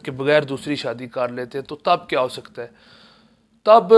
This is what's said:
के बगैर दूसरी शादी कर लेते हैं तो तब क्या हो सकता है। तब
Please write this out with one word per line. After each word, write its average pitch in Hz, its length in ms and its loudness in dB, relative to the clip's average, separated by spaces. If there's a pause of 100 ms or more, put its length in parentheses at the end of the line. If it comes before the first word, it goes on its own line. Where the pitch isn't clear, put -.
के 151 60 -10
बगैर 139 340 0
दूसरी 139 320 -8
शादी 123 300 -10
कर 123 240 -6
लेते 123 280 -12
हैं 139 80 -12
तो 151 80 -12 (100)
तब 175 260 -2
क्या 147 100 -2
हो 127 80 -2
सकता - 340 -16
है। 120 80 -16 (960)
तब 214 320 6